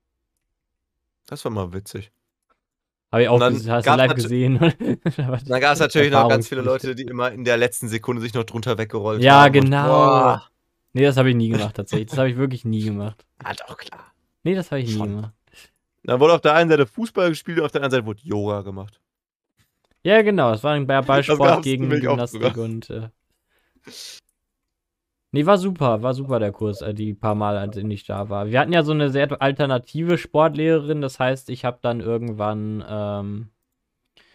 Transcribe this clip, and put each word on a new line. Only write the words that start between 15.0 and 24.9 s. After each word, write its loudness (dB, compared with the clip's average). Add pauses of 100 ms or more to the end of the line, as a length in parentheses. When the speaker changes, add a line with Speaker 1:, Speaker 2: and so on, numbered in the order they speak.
Speaker 2:
gemacht. -12 (720)
Speaker 1:
Dann 0
wurde 8
auf 0
der 4
einen 4
Seite 4
Fußball -2
gespielt -4
und 0
auf -4
der -2
anderen -2
Seite 0
wurde -10
Yoga -4
gemacht. -16 (1000)
Speaker 2:
Ja, 6
genau. 2
Es -4
war 2
ein -2
Ba-, 2
Speaker 1:
Das -2
Speaker 2:
Ballsport 2 (100)
Speaker 1:
gab's 4
Speaker 2:
gegen -2
Speaker 1:
nämlich 0
auch 2
Speaker 2:
Gymnastik -4
Speaker 1:
sogar. -2
Speaker 2:
und, -10
äh... -12 (2250)